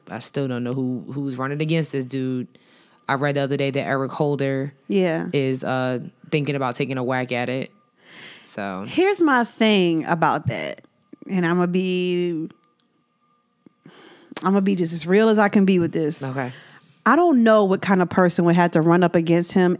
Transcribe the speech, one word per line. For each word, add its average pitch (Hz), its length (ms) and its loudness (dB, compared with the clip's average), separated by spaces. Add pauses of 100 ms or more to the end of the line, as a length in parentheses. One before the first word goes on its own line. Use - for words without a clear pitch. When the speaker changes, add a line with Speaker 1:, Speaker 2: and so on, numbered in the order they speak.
Speaker 1:
I 107 100 -10
still 139 300 -6
don't 123 160 -4
know 120 80 -4
who, 127 360 -4
who's 139 280 -8
running 139 240 -6
against 160 320 -2
this 139 100 -4
dude. 127 460 -6 (580)
I 131 60 -2
read 139 240 -2
the 139 60 0
other 139 120 -2
day 139 160 -2
that 135 160 -2
Eric 135 240 -2
Holder 139 640 -2 (160)
Speaker 2:
Yeah. 180 420 -2
Speaker 1:
is, 135 320 -2
uh, 127 360 -2 (320)
thinking 147 260 -2
about 127 180 -4
taking 131 220 -4
a 127 60 -4
whack 127 280 -4
at 123 160 -2
it. 131 240 -6 (720)
So 98 460 -8
Speaker 2:
Here's 370 320 0
my 262 240 2
thing 185 580 2
about 156 440 0
that, 78 340 -6 (480)
and 185 160 0
I'ma 180 220 2
be, 180 840 -2 (1900)
I'ma 190 160 2
be 196 160 0
just 170 180 -2
as 160 140 -8
real 214 220 4
as 214 100 2
I 202 80 2
can 196 180 4
be 185 140 4
with 170 140 0
this. 156 300 -4
Speaker 1:
Okay. 131 280 -6 (560)
Speaker 2:
I 240 80 6
don't 311 280 4
know 220 220 6
what 190 180 0
kind 190 180 4
of 175 80 2
person 180 360 2
would 170 100 4
have 175 160 4
to 160 100 2
run 170 220 4
up 170 120 2
against 170 360 2
him 180 280 2